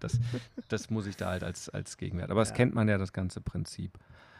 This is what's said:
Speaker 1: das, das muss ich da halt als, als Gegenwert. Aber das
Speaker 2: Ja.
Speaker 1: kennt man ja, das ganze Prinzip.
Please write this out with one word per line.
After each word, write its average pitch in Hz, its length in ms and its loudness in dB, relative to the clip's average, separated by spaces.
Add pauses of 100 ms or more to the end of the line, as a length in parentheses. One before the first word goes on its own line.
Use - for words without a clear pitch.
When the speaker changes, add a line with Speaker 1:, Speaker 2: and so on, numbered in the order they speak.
Speaker 1:
das, - 180 0 (500)
das 107 200 -2
muss 107 180 0
ich 101 100 -6
da 95 140 -4
halt 92 140 -2
als, - 240 -6
als - 300 -8
Gegenwert. 95 320 -4
Aber 101 100 6
das 110 100 4
Speaker 2:
Ja. - 60 -4
Speaker 1:
kennt 123 180 6
man 110 140 6
ja, 104 80 6
das 95 160 0
ganze 92 300 -4
Prinzip. - 560 -6 (420)